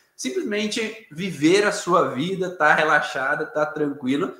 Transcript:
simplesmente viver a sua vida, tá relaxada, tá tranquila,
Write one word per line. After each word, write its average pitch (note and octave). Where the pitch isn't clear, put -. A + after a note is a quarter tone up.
simplesmente A3
viver E3+
a G3+
sua E3
vida, F3
tá D#3
relaxada, D3+
tá D3+
tranquila, C#3+